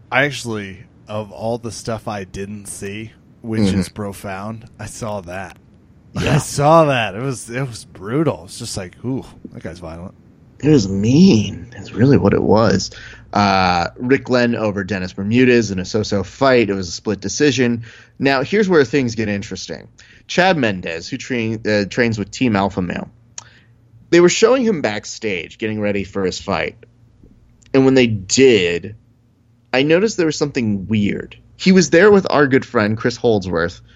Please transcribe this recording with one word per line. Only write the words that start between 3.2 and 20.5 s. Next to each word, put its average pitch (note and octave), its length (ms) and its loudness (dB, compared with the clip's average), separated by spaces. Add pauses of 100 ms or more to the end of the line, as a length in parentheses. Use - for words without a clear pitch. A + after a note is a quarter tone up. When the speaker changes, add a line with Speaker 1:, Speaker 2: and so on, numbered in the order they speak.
Speaker 1:
which A2 200 -4
Speaker 2:
Mm-hmm. F#2+ 180 2
Speaker 1:
is F2+ 80 -4
profound, G2+ 800 -12 (120)
I - 100 -14
saw G#2 340 -10
that. F2+ 360 -14 (560)
Speaker 2:
Yeah. - 220 0
Speaker 1:
I - 40 4
saw D#3 460 4
that. A2+ 300 -2
It A2 60 -8
was, B2+ 280 -8
it B2+ 160 -6
was A#2 200 -14
brutal. A2 600 -4
It's - 140 -18
just A#2 160 -10
like, F#2 180 -10 (120)
ooh, A#2+ 180 -6 (300)
that - 100 -18
guy's F2 160 -12
violent. E2+ 360 -14 (460)
Speaker 2:
It C3+ 80 2
was A#2+ 200 6
mean. A2 800 4
That's - 220 -18
really B2 240 4
what G2 160 4
it - 100 0
was. - 480 2 (400)
Uh, F#2 640 2
Rick B2+ 300 0
Glenn A#2+ 320 2
over G#2 260 -2
Dennis F#2 300 -6
Bermudez A#2 580 2
in F#2+ 80 -4
a F2 60 -6
so-so G2+ 380 -2
fight. B2 460 2
It G2+ 40 -2
was F#2+ 160 -6
a - 20 -12
split F#2+ 300 -6
decision. A#2+ 640 0 (340)
Now, C3+ 260 2
here's G3 240 0
where E3 160 6
things B2 320 -2
get A2 140 -4
interesting. F#2+ 580 -8 (400)
Chad F3+ 300 2